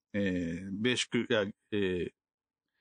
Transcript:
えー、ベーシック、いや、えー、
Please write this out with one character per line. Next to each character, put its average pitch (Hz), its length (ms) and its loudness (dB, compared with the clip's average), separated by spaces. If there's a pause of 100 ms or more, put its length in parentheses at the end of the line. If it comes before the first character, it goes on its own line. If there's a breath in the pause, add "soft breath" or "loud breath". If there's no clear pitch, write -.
(120)
え 104 60 -2
ー、 92 640 -2
ベ 123 120 2
ー - 20 2
シ - 100 -2
ッ 117 180 0
ク、 - 80 -2
い - 0 -
や、 107 120 4 (260)
え 107 60 -2
ー、 92 340 0 (720)